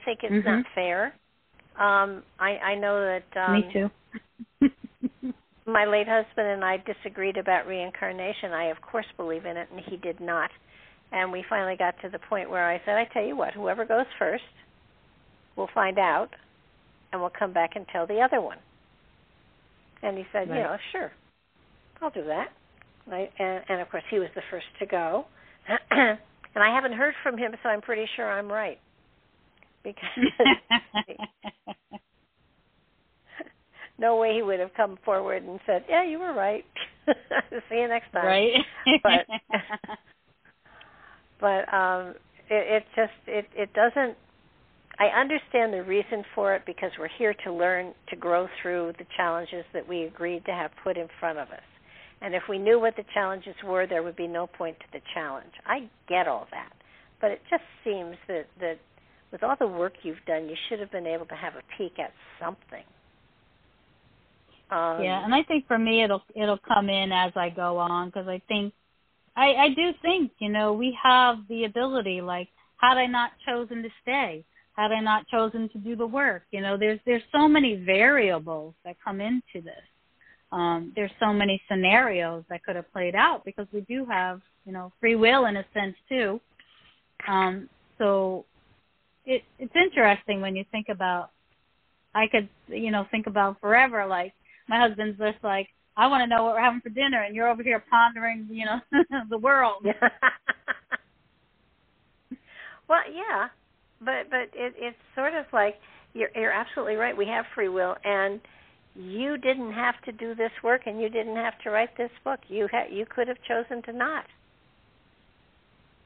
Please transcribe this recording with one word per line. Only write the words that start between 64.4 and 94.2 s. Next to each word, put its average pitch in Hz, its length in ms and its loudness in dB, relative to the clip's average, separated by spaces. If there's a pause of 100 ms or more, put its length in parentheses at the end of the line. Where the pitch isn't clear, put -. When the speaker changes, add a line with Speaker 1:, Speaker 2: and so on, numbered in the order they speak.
Speaker 1:
Um, 170 320 -2
Speaker 2:
Yeah, 185 220 -2
and 233 100 2
I 311 80 4
think 302 240 -2
for 233 100 2
me 226 260 4
it'll, 202 200 0 (120)
it'll 208 240 0
come 202 300 2
in 196 220 0
as 185 240 2
I 175 140 -2
go 175 280 -2
on, 175 340 -2
'cause 190 160 -8
I 185 200 -6
think, 208 260 -2 (640)
I, 269 200 6
I 277 200 6
do 339 160 2 (100)
think, 339 380 0
you 208 100 -4
know, 208 240 2
we 240 300 -2
have 254 340 8 (120)
the 226 160 -2
ability, 214 560 -2
like, 180 260 -6 (300)
had 254 200 6
I 254 100 4
not 240 240 -2 (140)
chosen 240 380 -6
to 226 60 -10 (120)
stay, 220 440 -4 (320)
had 208 160 2
I 220 80 0
not 214 260 2
chosen 226 420 0
to - 100 -14
do 226 180 -6
the 233 100 -2
work, 233 440 0
you 196 100 -6
know, 196 160 -2
there's, 214 280 2
there's 240 180 2 (100)
so 302 160 8
many 277 260 6
variables 180 1000 2 (100)
that 175 180 -14
come 196 160 -6
into 220 420 -4
this. 170 120 -14 (800)
Um, 170 440 -2
there's 202 140 -2 (100)
so 214 140 4
many 202 340 2
scenarios 185 840 2
that 170 120 -10
could 185 120 -6
have 175 180 -10
played 180 220 -2
out, 240 280 4
because 196 300 -10
we 208 80 -6
do 247 240 -6
have, 185 340 -2 (280)
you 185 40 -12
know, 185 280 -12
free 233 160 2
will 240 300 6
in 202 120 -2
a 196 160 -6
sense 196 220 -4 (120)
too. 233 320 -2 (880)
Um, 190 400 0 (300)
so 196 480 2 (800)
it, 254 160 0 (160)
it's 254 180 -12
interesting 214 640 4
when 190 140 -4
you 196 160 -6
think 214 200 -6
about, 180 400 -2 (800)
I 220 180 2
could, 208 180 2 (180)
you 220 240 -6
know, 202 180 0
think 220 160 -4
about 202 360 0
forever, 226 440 4
like, 185 280 -4 (360)